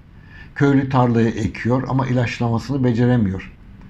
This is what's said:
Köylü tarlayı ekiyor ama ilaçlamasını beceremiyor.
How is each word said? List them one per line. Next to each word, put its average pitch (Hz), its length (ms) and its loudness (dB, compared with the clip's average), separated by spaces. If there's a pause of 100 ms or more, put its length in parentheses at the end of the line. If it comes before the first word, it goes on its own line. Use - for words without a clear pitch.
(540)
Köylü 139 340 2
tarlayı 120 400 2
ekiyor 113 600 -2
ama 131 180 0
ilaçlamasını 123 760 -2
beceremiyor. 117 680 0 (380)